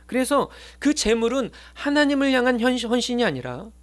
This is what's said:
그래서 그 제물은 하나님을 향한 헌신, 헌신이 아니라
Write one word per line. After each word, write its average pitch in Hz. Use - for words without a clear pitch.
그래서 254
그 294
제물은 233
하나님을 285
향한 247
헌신, 240
헌신이 240
아니라 135